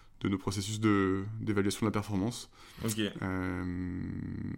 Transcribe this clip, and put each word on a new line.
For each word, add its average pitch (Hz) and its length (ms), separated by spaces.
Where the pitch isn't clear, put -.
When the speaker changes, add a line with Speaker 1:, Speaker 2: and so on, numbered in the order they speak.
Speaker 1:
de 95 60
nos 98 100
processus 101 420
de, 98 440
d'évaluation 101 420
de 113 40
la 104 60
performance. 104 580
Speaker 2:
Ok. 110 140
Speaker 1:
Euh, 90 760